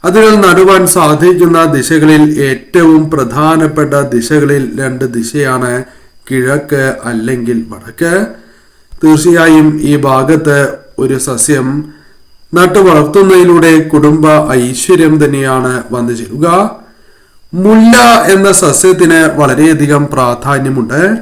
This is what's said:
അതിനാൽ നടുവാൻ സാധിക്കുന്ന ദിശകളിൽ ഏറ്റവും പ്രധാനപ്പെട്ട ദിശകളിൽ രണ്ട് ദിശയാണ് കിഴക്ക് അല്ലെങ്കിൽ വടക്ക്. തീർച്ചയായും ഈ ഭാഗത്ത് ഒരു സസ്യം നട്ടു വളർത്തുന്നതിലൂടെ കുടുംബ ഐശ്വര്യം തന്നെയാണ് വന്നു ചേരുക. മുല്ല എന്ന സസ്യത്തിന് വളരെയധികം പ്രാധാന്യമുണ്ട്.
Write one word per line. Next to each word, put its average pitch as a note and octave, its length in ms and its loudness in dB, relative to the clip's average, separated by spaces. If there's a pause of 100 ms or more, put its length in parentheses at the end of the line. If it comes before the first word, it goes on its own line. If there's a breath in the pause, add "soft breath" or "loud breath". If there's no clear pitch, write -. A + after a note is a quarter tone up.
അതിനാൽ G#3+ 300 4
നടുവാൻ F#3 520 2
സാധിക്കുന്ന E3 760 2
ദിശകളിൽ D3+ 760 0
ഏറ്റവും D#3 720 0
പ്രധാനപ്പെട്ട D3+ 840 -2
ദിശകളിൽ C3+ 840 -2
രണ്ട് C3 260 -6
ദിശയാണ് B2+ 800 -6 (480 soft breath)
കിഴക്ക് C3+ 720 -2
അല്ലെങ്കിൽ A#2 680 -6
വടക്ക്. E3+ 580 -6 (760 soft breath)
തീർച്ചയായും D#3 760 2
ഈ D3 140 0
ഭാഗത്ത് C#3+ 760 0 (260)
ഒരു C3 180 -2
സസ്യം C3+ 760 -4 (600 soft breath)
നട്ടു F3+ 240 2
വളർത്തുന്നതിലൂടെ F3 1000 4
കുടുംബ D3+ 480 0 (240)
ഐശ്വര്യം D3+ 720 0
തന്നെയാണ് C3 680 -4
വന്നു A#2+ 220 -4
ചേരുക. D3+ 600 -4 (800 soft breath)
മുല്ല A3 440 4 (280)
എന്ന G3 260 2
സസ്യത്തിന് E3 880 2
വളരെയധികം D3 680 0
പ്രാധാന്യമുണ്ട്. C3+ 1160 -4